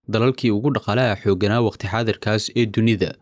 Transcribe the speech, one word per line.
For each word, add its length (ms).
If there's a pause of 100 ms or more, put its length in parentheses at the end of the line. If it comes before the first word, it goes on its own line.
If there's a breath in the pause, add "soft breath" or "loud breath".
dalalkii 440
ugu 240
dhaqaalaha 480
xoogganaa 400
waqti 240
xaadirkaas 680
ee 100
dunida. 440 (120)